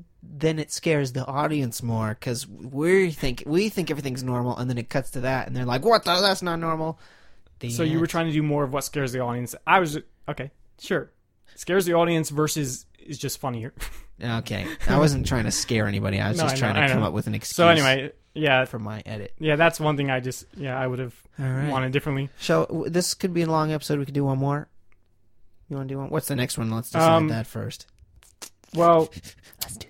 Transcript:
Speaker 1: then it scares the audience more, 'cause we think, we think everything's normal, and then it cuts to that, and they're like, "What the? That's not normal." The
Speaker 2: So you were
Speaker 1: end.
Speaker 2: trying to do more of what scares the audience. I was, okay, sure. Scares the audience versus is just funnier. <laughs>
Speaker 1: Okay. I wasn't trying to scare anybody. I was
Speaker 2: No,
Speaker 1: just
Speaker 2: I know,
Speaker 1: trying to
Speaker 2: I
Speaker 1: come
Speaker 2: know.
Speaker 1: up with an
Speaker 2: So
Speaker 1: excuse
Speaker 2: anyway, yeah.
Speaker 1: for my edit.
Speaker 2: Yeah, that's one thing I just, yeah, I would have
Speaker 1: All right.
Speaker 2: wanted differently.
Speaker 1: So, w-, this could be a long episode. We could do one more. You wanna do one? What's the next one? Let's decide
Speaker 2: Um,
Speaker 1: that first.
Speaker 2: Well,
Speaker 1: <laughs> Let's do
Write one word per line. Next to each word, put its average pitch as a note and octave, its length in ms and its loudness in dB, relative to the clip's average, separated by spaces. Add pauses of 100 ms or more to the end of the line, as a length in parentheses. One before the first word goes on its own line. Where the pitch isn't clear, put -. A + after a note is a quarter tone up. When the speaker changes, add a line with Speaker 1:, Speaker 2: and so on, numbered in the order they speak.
(220)
Speaker 1:
then D#3 380 -2
it D3 140 -6
scares C#3+ 400 0
the C3 120 -4
audience C#3 560 -2
more, A2+ 380 -2
'cause A#2+ 280 -4
we D#3 640 2
think, - 340 -4
we F#3 240 2
think F3+ 200 -2
everything's C#3 340 -4
normal, B2 340 -2
and B2 120 -2
then B2 80 -2
it A#2 120 -6
cuts - 220 -2
to B2+ 100 -6
that, B2+ 260 -2
and B2+ 80 -6
they're B2+ 100 -2
like, B2+ 200 0
"What A3 180 6
the? F3 160 2
That's F#3+ 220 4
not E3+ 180 -2
normal." D#3+ 400 -2 (600)
The B2 120 -8
Speaker 2:
So B2 120 0
you D#3+ 160 2
were E3 40 2
Speaker 1:
end. E3 60 0
Speaker 2:
trying E3 180 0
to D#3 60 0
do D3+ 100 2
more D3 220 0
of C3 80 -4
what C#3 100 -2
scares C3+ 300 -4
the B2+ 80 -2
audience. A#2+ 340 -4 (100)
I F#3 140 6
was, D#3 180 0 (300)
okay, C#3 240 -8 (280)
sure. - 320 -2 (440)
Scares F3+ 300 2
the E3+ 80 2
audience E3+ 360 4
versus D3 560 -2 (200)
is C#3 120 -12
just - 220 -8
funnier. A#2 380 -6
<laughs> - 60 -12 (400)
Speaker 1:
Okay. A2+ 440 -4 (200)
I - 120 4
wasn't C#3+ 260 4
trying A#2 200 0
to G#2 60 0
scare G#2+ 360 0
anybody. G2+ 320 0
I G#2 100 0
was - 80 0
Speaker 2:
No, - 60 2
Speaker 1:
just - 120 2
Speaker 2:
I - 0 -
know, - 40 -2
Speaker 1:
trying - 160 0
to D3+ 60 2
Speaker 2:
I C3+ 120 4
Speaker 1:
come - 80 2
Speaker 2:
know. G#2 60 2
Speaker 1:
up D#2 60 -2
with G#2+ 140 -2
an G#2+ 60 -2
Speaker 2:
So - 20 -2 (340)
Speaker 1:
excuse - 0 -
Speaker 2:
anyway, C#3 420 4 (220)
yeah. C3+ 320 4
Speaker 1:
for C3 120 -8
my G#2+ 280 -8
edit. G#2 340 -10
Speaker 2:
Yeah, D3+ 160 2
that's D#3+ 240 4
one D3+ 180 2
thing C#3 140 0
I B2+ 80 0
just, B2 260 -8 (120)
yeah, C3+ 220 -6
I C3 60 -2
would B2+ 140 -2
have B2 160 -8 (240)
Speaker 1:
All C#3 60 -2
right. C3 260 -2
Speaker 2:
wanted C3 220 0
differently. C#3 440 -2
Speaker 1:
So, D#3+ 280 2
w-, - 240 -4
this F3 240 0
could F#3 200 -4
be E3+ 100 0
a - 60 0
long D#3 220 2
episode. D3+ 280 -2
We C#3 60 -2
could C#3 80 -8
do C#3+ 120 0
one C3+ 140 0
more. C#3+ 280 -2 (1000)
You C#3+ 80 -8
wanna C3+ 100 -8
do C3+ 120 -6
one? C#3 100 -8
What's D#3 180 -2
the C#3+ 80 -2
next B2 220 -2
one? A2+ 120 -2
Let's A2+ 220 -4
decide E3 240 6
Speaker 2:
Um, D#3+ 140 4
Speaker 1:
that A2+ 180 -4
first. - 380 -10 (880)
Speaker 2:
Well, E3 340 6 (260)
Speaker 1:
<laughs> - 260 -18
Let's - 160 -10
do - 120 -16